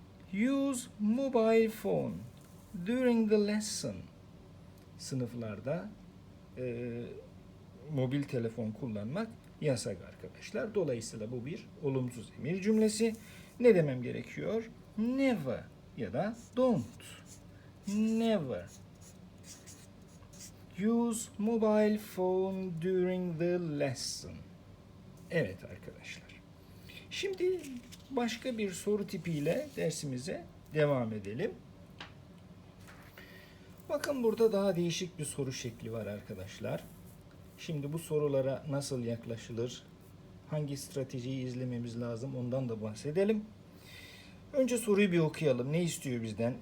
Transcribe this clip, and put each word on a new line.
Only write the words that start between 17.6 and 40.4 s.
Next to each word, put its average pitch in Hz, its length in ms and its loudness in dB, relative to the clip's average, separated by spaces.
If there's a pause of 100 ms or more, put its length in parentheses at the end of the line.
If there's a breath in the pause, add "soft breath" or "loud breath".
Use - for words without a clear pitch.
Never 220 680 2 (2250)
use 233 520 2
mobile 214 600 6
phone 190 720 0 (120)
during 180 560 2
the 170 400 0
lesson. - 540 -4 (1000)
Evet 120 340 0
arkadaşlar. - 680 -16 (800 loud breath)
Şimdi 370 500 0 (500)
başka 240 480 -2
bir 202 120 0
soru 208 360 0
tipiyle 170 680 0
dersimize 151 680 -4 (300)
devam 139 380 4
edelim. 110 420 -4 (2250 loud breath)
Bakın 285 340 0
burada 226 300 6
daha 196 240 4
değişik 170 420 0
bir 151 60 -4
soru 131 280 -2
şekli 113 400 -6
var 110 140 -4
arkadaşlar. 104 800 -6 (760)
Şimdi 147 340 -4
bu 160 60 -2
sorulara 139 720 2
nasıl 135 360 -2
yaklaşılır, 117 800 -4 (640)